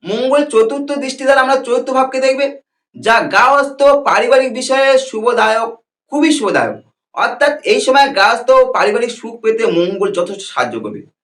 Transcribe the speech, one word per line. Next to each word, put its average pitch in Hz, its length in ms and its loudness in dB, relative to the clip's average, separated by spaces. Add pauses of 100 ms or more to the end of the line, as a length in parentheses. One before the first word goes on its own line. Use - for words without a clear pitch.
মঙ্গল 254 380 0 (100)
চতুর্থ 277 360 0 (160)
দৃষ্টি 262 200 -8
দ্বারা 269 200 4
আমরা 269 120 0 (100)
চতুর্থ 247 300 -2
ভাবকে 262 300 -2
দেখবে, 262 200 0 (500)
যা 220 200 2 (160)
গৃহস্থ 269 480 2 (280)
পারিবারিক 247 500 2
বিষয়ে 262 300 0 (200)
শুভদায়ক, 220 600 0 (420)
খুবই 294 260 2
শুভদায়ক। 165 400 -2 (360)
অর্থাৎ 247 380 0 (200)
এই 254 140 2
সময় 269 300 4
গৃহস্থ 220 320 0 (280)
পারিবারিক 208 420 0
সুখ 226 240 -14
পেতে 220 220 0 (120)
মঙ্গল 185 320 -2 (100)
যথেষ্ট 175 320 -6
সাহায্য 117 240 -4 (100)
করবে। 104 160 -12 (240)